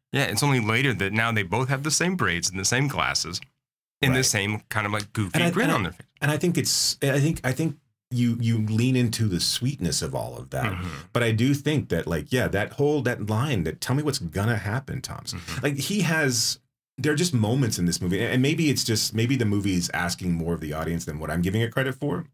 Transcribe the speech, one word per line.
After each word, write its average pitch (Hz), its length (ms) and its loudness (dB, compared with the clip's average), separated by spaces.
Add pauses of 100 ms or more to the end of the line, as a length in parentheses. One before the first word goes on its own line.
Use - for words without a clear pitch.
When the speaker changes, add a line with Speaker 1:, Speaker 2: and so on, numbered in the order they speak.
(120)
Speaker 1:
Yeah, 135 120 2
it's 104 180 -2
only 135 180 4
later 117 340 2
that 98 180 0
now 113 200 2
they 110 100 2
both 107 260 0
have 135 140 -2
the 156 80 -2
same 180 260 0
braids 87 340 0
and 90 80 -6
the 95 60 -2
same 131 240 2
glasses 80 520 -2 (640)
and 131 120 4
the 131 40 4
Speaker 2:
Right. 131 80 4
Speaker 1:
same 107 420 0
kind 107 180 -2
of, 104 60 -2
like, 104 200 -4
goofy 98 220 -2
Speaker 2:
And 165 100 2
I, 170 60 4
Speaker 1:
grin 196 140 2
Speaker 2:
and - 80 2
I, - 40 2
Speaker 1:
on 113 80 0
their 85 80 -4
face. - 140 -20 (140)
Speaker 2:
and 143 100 0
I 151 80 2
think 175 200 0
it's, - 440 0
I 139 180 2
think, 160 240 0
I 131 80 0
think 156 240 -2 (340)
you, 120 300 2
you 117 180 2
lean 110 380 2
into 113 320 2
the 87 120 0
sweetness 95 600 -2
of 69 140 -4
all 60 220 -6
of 62 140 -14
that. 67 220 -2
Speaker 1:
Mm-hmm. 87 160 -6 (240)
Speaker 2:
But 120 120 2
I 113 80 4
do 120 200 4
think 143 380 0
that, 85 160 0
like, 78 260 -2
yeah, 120 160 2
that 101 260 -2
whole, 147 280 2
that 117 240 -2
line 110 380 0
that, 80 160 -4
"Tell - 160 -2
me 147 60 0
what's 151 180 -2
gonna 98 360 0
happen, 101 460 -6
Thomas." - 320 -10
Speaker 1:
Mm-hmm. 85 280 -8
Speaker 2:
Like, 147 140 0
he 196 260 -2
has, 143 580 0 (360)
there 147 160 0
are 147 40 0
just 175 180 0
moments 113 440 2
in 87 80 2
this 85 140 0
movie, 95 220 0
and, 117 120 0
and 127 80 4
maybe 160 280 2
it's - 140 0
just, - 300 0
maybe 120 220 2
the 120 80 2
movie 101 300 0
is 87 180 0
asking 87 400 -2
more 82 220 0
of 80 60 -4
the 76 120 -6
audience 80 320 -2
than 73 140 -6
what 78 120 -6
I'm 85 120 0
giving 98 180 2
it 113 120 0
credit 131 240 -2
for. 175 380 -4